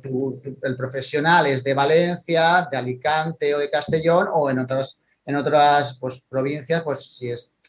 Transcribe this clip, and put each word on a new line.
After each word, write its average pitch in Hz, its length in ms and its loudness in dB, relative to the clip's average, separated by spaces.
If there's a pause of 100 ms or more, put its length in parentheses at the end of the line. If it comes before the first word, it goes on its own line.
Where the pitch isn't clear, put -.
tu, 131 400 -4
tu, 131 220 -12
el 131 140 -4
profesional 147 720 0
es 135 160 0
de 135 100 0
Valencia, 170 960 2
de 139 60 -6
Alicante 147 800 -2
o - 20 0
de 143 100 -2
Castellón, 160 640 2
o 147 160 2
en 131 120 0
otras, 135 400 -4 (260)
en 139 80 -4
otras, 143 640 4
pues, 127 320 -8
provincias, 143 520 -2
pues, - 340 -8
si 120 160 -8
es - 200 -12 (160)